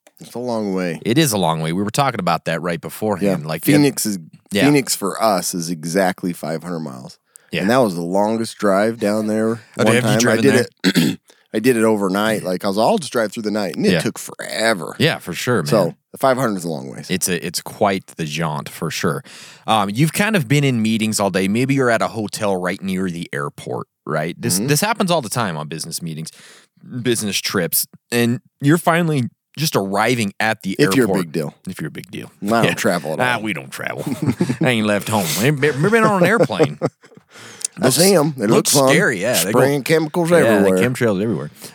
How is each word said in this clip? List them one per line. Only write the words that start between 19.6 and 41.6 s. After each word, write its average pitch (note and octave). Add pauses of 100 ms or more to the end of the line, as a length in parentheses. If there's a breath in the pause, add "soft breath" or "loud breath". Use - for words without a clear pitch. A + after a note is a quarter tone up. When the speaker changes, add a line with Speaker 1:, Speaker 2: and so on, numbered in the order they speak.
Speaker 2:
Um, G#2
you've B2+
kind G#3
of C3+
been C#3+
in B2
meetings A2
all G2+
day. F#2+
Maybe B2+
you're C3
at A2
a F#2+
hotel G2+
right F2+
near F#2+
the E2+
airport, C2+ (180)
right? D#2
This, -
Speaker 1:
Mm-hmm. A2
Speaker 2:
this D3
happens G#3
all E3
the G#2
time G2+
on D2+
business D#2+
meetings, D#2+ (720 loud breath)
business A2
trips, - (240)
and A#2+ (200)
you're D3
finally D#3+ (340)
just D3
arriving G#2
at A2
the F#2+
Speaker 1:
If F#2+
you're A#2+
a -
Speaker 2:
airport. F#2
Speaker 1:
big E2
deal. D2 (120)
Speaker 2:
If F#2
you're D#2+
a -
big -
deal. A#1+ (120)
Speaker 1:
I G2
don't A2+
Speaker 2:
Yeah. -
Speaker 1:
travel F2
at D#2
Speaker 2:
Ah, B2
Speaker 1:
all. G#2+
Speaker 2:
we G#2+
don't C#2
travel. - (300)
Speaker 1:
<laughs> E3
Speaker 2:
I C#3
ain't A2
left G#2
home. G#2 (120)
I A2
ain't D3
be-, D3
been G3+
on G3+
an E3+
airplane. D3+
Speaker 1:
<laughs> E3+ (880 loud breath)
I -
Speaker 2:
Looks, C3
Speaker 1:
see F#3+
'em. D#3
They G#2
look A#2
Speaker 2:
looks -
Speaker 1:
fun. C3+
Speaker 2:
scary, C3+
yeah. A#2 (100)
They G2
go B2
Speaker 1:
Spraying C#3
chemicals D#3+
Speaker 2:
Yeah, E3+
they C3
Speaker 1:
everywhere. G2+
Speaker 2:
chemtrails A2+
everywhere. G#2 (240 loud breath)